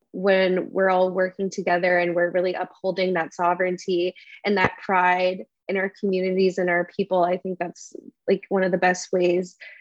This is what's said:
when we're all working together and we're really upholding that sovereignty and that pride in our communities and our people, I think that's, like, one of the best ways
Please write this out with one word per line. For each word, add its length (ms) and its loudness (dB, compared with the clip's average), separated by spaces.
when 600 2
we're 160 2
all 220 2
working 400 -2
together 480 0
and 180 0
we're 140 2
really 240 0
upholding 580 -4
that 220 -4
sovereignty 800 -2
and 120 0
that 160 0
pride 600 0
in 80 -2
our 240 -2
communities 560 0
and 140 0
our 260 0
people, 280 2
I 120 0
think 220 -8
that's, 340 -10
like, 220 0
one 140 0
of 80 0
the 80 0
best 340 0
ways 440 0